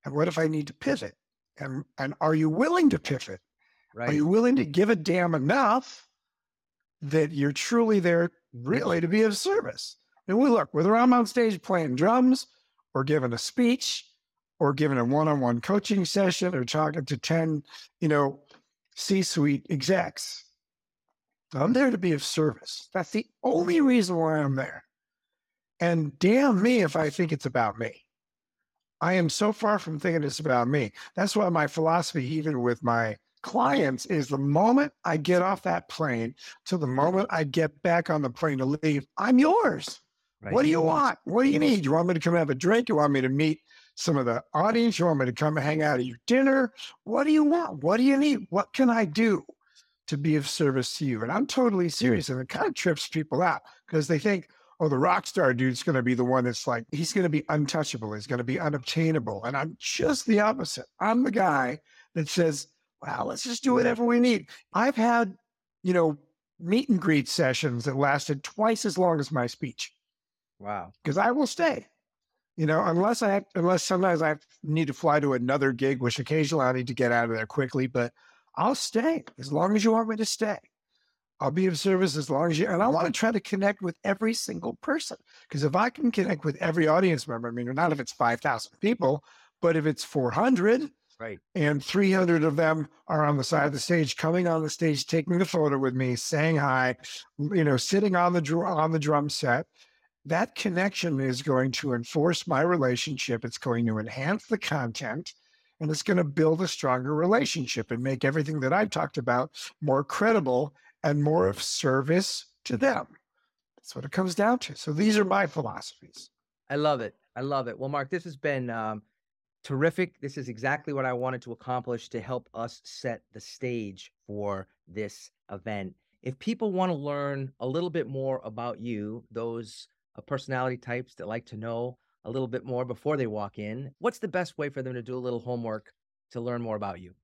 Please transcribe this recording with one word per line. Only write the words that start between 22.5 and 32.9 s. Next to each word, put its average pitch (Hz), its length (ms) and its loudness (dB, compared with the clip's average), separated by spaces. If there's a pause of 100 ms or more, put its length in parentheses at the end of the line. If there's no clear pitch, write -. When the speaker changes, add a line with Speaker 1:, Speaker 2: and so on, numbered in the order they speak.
Speaker 1:
That's 180 180 -4
the - 180 -4 (140)
only 339 380 2
reason 233 340 4
why 160 240 2
I'm 139 160 0
there. - 300 -8 (960)
And 165 380 0
damn 226 440 4
me 240 200 4
if 160 140 0
I 156 140 2
think 160 220 -2
it's 147 140 -4
about 120 320 0
me. 113 300 -8 (920)
I 170 120 2
am 175 160 2
so 208 220 0
far 208 260 0
from 160 220 -6
thinking 165 240 0
it's 143 160 -4
about 127 280 2
me. 131 260 0 (220)
That's 196 200 -2
why 208 140 2
my 156 180 2
philosophy, 160 580 0
even 151 360 -2
with 120 200 0
my 117 360 0 (240)